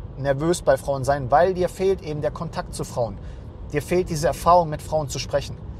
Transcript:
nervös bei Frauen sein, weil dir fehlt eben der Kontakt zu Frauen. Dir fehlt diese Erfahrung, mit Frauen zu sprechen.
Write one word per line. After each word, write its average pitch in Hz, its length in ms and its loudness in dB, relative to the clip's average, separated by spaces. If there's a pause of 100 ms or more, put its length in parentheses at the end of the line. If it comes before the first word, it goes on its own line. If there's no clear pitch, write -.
(180)
nervös 139 440 2
bei 135 140 6
Frauen 139 280 -2
sein, 135 260 0
weil 175 240 6
dir 175 140 0
fehlt 190 340 0
eben 151 180 -6
der 143 100 -2
Kontakt 165 440 -8
zu 151 100 -6
Frauen. 113 340 -4 (540)
Dir 147 100 0
fehlt 180 280 0
diese 160 160 0
Erfahrung, 170 420 6
mit 151 140 -6
Frauen 151 260 -2
zu 139 100 -6
sprechen. - 380 -4 (240)